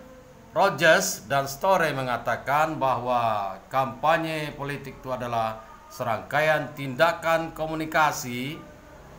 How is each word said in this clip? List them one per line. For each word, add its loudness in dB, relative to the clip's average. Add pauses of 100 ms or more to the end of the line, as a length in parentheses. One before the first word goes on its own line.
(500)
Rogers 4
dan 2
Story 2
mengatakan 0
bahwa 0 (160)
kampanye 0
politik -8
itu -6
adalah -2 (240)
serangkaian 0
tindakan 0
komunikasi -2 (600)